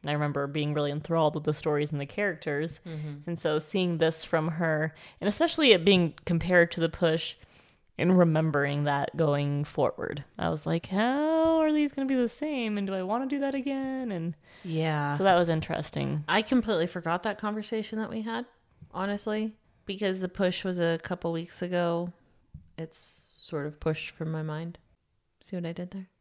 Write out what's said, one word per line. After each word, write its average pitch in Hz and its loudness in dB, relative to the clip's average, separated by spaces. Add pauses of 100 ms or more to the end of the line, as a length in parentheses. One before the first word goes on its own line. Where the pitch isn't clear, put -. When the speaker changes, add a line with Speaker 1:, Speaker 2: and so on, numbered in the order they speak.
Speaker 1:
I 147 -2
remember 147 0
being 147 -2
really 147 0
enthralled 156 2
with 151 -4
the 151 0
stories 147 0
and 143 -4
the 139 -6
characters. 160 -4
Speaker 2:
Mm-hmm. 151 -10
Speaker 1:
And 170 -4
so 156 0
seeing 175 0
this 160 2
from 160 0
her, 156 -2 (260)
and 190 0
especially 302 4
it 170 6
being 180 4 (100)
compared 170 4
to - -6
The 165 2
Push, 165 0 (640)
and 185 6
remembering 147 4
that 143 0
going 143 2
forward, - -2 (160)
I 165 0
was 156 -4
like, 165 -2
"How 311 2
are 311 4
these 302 2
gonna 269 -4
be 269 0
the 247 2
same? 240 -4
And 196 -2
do 190 -4
I 185 -2
wanna 220 -2
do 277 -2
that 277 -2
again?" 262 -4
And 170 -4 (300)
Speaker 2:
Yeah. 156 0
Speaker 1:
so 190 0
that 190 8
was 175 4
interesting. 151 -2
Speaker 2:
I 208 4
completely 214 2
forgot 175 -4
that 208 -4
conversation 214 -6
that 220 -4
we 220 -6
had, 226 -6 (480)
honestly, 214 -4 (320)
because 190 -2
The 185 -2
Push 185 0
was 180 -2
a 165 2
couple 175 -4
weeks 165 -6
ago. 175 0 (640)
It's - -14 (180)
sort 147 -6
of 151 -10
pushed 156 -2
from 160 -8
my 160 -4
mind. 160 -6 (640)
See - -10
what 175 -4
I 170 -6
did 180 -8
there? 190 -12 (120)